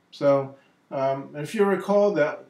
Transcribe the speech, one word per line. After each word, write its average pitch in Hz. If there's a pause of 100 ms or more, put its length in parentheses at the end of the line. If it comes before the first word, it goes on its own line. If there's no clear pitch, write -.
(120)
so, 139 (380)
um, 135
if 151
you 202
recall 202
that -